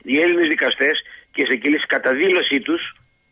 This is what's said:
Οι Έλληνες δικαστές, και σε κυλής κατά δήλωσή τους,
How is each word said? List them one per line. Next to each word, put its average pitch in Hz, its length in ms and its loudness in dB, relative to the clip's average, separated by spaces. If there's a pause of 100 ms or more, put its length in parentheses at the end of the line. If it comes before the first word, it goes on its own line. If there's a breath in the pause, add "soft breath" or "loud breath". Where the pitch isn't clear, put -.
Οι 135 180 0
Έλληνες 175 260 2
δικαστές, 135 560 0 (300 loud breath)
και - 140 -2
σε 127 100 0
κυλής 147 300 0
κατά 131 280 0
δήλωσή 156 460 0
τους, 160 360 -4 (360)